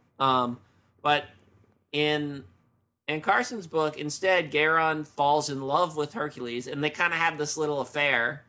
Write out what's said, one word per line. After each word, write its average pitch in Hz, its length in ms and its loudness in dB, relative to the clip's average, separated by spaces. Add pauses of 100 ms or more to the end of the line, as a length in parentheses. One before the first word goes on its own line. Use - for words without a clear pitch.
(180)
Um, 127 400 2 (420)
but 147 240 2 (680)
in, 147 520 0 (640)
in 156 140 -4
Carson's 220 440 0
book, 156 300 0
instead, 165 560 0
Geron 156 540 2
falls 147 420 2
in 135 140 -6
love 156 340 0
with 147 160 -4
Hercules, 123 540 -6
and 143 180 -4
they 151 60 0
kinda 170 260 0
have 165 220 0
this 147 180 -4
little 147 240 -2
affair, 135 680 0